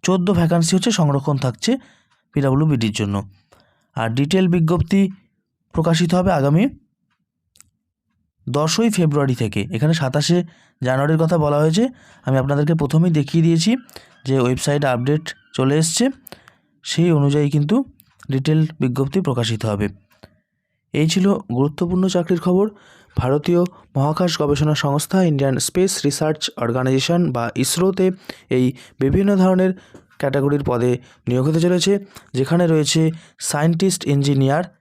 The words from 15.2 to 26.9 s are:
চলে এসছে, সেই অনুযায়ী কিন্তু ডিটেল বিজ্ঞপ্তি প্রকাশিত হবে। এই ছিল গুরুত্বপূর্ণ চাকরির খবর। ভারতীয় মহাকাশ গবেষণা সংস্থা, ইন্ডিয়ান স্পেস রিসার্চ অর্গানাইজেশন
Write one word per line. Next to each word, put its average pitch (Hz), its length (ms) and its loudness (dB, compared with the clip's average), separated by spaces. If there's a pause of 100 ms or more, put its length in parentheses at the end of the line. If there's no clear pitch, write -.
চলে 135 240 2
এসছে, 165 220 0 (800)
সেই 170 340 0
অনুযায়ী 143 380 2
কিন্তু 147 200 2 (580)
ডিটেল 156 260 0 (220)
বিজ্ঞপ্তি 135 460 -2
প্রকাশিত 113 340 -2 (100)
হবে। 101 140 -2 (1080)
এই 151 200 2
ছিল 190 120 2 (320)
গুরুত্বপূর্ণ 175 460 -2 (120)
চাকরির 170 300 0
খবর। 185 200 2 (560)
ভারতীয় 151 400 0 (340)
মহাকাশ 156 360 0 (100)
গবেষণা 147 340 0 (100)
সংস্থা, 147 320 -2 (140)
ইন্ডিয়ান 135 240 0 (120)
স্পেস 185 240 0 (140)
রিসার্চ 156 360 -2 (220)
অর্গানাইজেশন 131 580 0 (140)